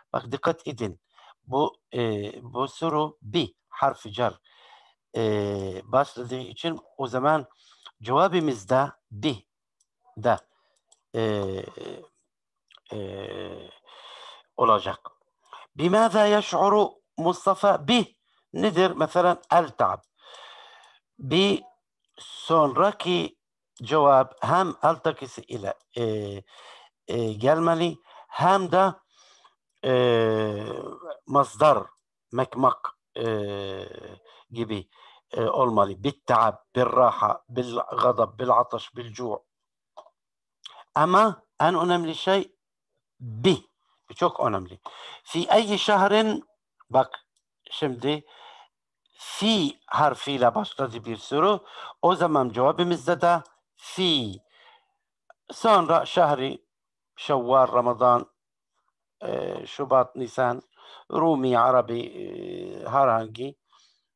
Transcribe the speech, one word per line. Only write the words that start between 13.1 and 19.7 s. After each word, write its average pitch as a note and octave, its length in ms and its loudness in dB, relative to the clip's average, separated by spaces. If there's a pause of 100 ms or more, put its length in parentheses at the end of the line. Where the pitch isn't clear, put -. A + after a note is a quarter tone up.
olacak. G#2 420 2 (760)
Bimaza G#3 500 4
yeş'uru G#3 760 2 (160)
Mustafa F3 680 0
bi A#3 280 2 (380)
nedir? F3+ 380 2
Mesela E3+ 500 0 (100)
el-ta'b. B2 480 0 (1200)